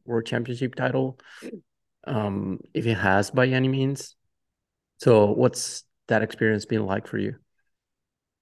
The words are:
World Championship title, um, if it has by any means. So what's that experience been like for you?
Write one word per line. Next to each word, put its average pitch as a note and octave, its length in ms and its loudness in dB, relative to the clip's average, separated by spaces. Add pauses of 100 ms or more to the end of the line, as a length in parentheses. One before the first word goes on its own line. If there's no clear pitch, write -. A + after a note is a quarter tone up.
World A#2 220 -4
Championship B2 480 -4
title, C3 440 -4 (880)
um, G2+ 540 -4 (120)
if - 140 -4
it A2+ 100 2
has F#2+ 340 2
by B2+ 180 2
any C3 200 0
means. C3+ 480 -4 (800)
So G#2+ 340 6
what's - 520 -2 (220)
that A2 160 2
experience A2 420 0
been G#2+ 220 -2
like F#2+ 200 -4
for - 120 -6
you? G2+ 160 -4 (1080)